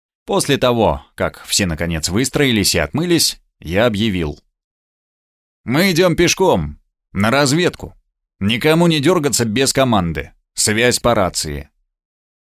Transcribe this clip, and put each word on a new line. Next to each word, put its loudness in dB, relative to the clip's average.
После 0
того, 0
как -6
все -2
наконец -4
выстроились 0
и 0
отмылись, -2
я 0
объявил: -2
«Мы 0
идём 2
пешком, 0
на 0
разведку. 0
Никому 2
не 2
дёргаться 0
без 0
команды. -2
Связь 0
по 2
рации». -4